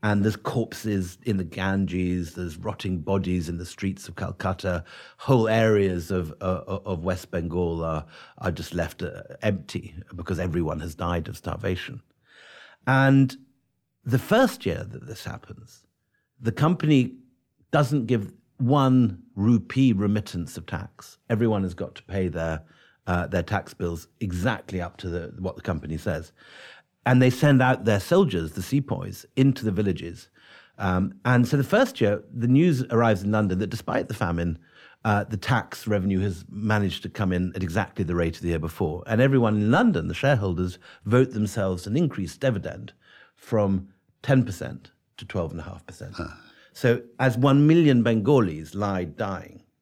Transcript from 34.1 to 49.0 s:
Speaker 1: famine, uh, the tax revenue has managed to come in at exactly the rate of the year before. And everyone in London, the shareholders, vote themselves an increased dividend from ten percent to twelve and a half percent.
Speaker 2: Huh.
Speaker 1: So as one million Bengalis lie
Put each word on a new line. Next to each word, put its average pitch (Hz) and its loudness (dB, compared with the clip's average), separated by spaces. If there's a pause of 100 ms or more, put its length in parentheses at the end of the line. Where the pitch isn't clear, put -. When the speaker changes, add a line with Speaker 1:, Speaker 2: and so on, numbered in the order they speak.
Speaker 1:
famine, 85 -2 (460)
uh, 104 2
the 107 -6
tax - -4
revenue 98 0
has 95 -4
managed 104 0
to 92 -8
come 95 -2
in 90 0
at 92 -4
exactly 92 -2
the 85 -2
rate 85 0
of - -16
the 87 -4
year 82 0
before. 80 -4
And 110 2
everyone 127 4
in 104 2
London, 175 4
the 87 -4
shareholders, 92 0 (260)
vote 127 4
themselves 101 -2
an 107 -2
increased 143 -2
dividend 113 -4 (420)
from 98 0 (340)
ten 135 4
percent 65 -10 (240)
to - -16
twelve 87 -4
and 85 -10
a - -12
half - -16
percent. - -16
Speaker 2:
Huh. 82 -8 (460)
Speaker 1:
So 120 2 (180)
as 127 2
one 139 6
million 151 6
Bengalis 107 2
lie 98 -2